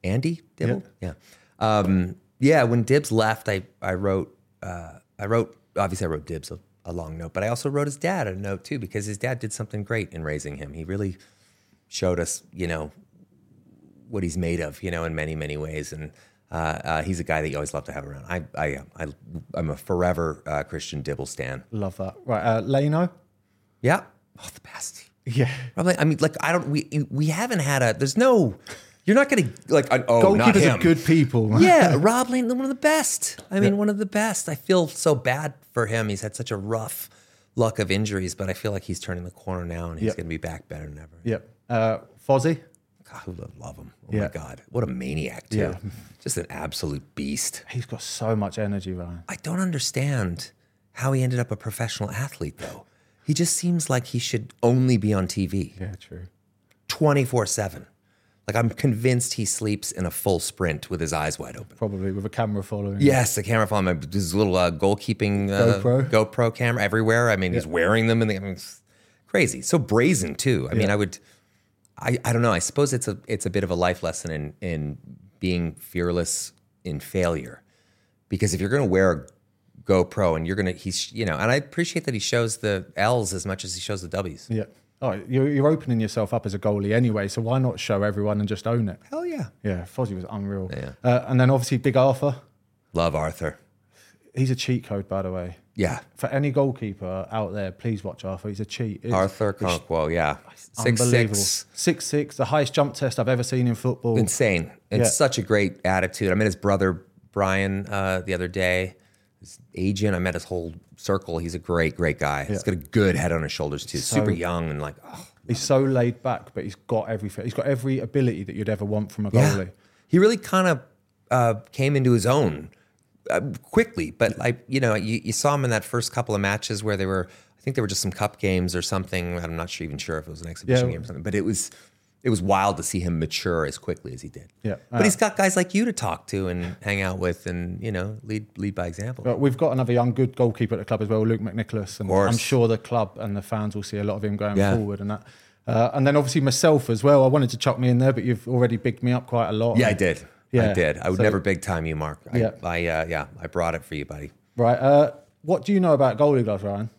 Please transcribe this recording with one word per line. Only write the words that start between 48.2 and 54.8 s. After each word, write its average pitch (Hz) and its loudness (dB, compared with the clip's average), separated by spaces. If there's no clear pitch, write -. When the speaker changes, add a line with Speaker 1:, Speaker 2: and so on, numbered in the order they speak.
Speaker 2:
much 104 -2
energy, 101 -4
Ryan. 87 -10
Speaker 1:
I - -10
don't 175 -4
understand 135 -2
how 135 -2
he 131 2
ended 127 0
up 120 -2
a 107 -4
professional 107 -6
athlete, 98 -8
though. - -14
He 151 2
just 165 0
seems 175 0
like 123 0
he 123 -2
should - -4
only 127 4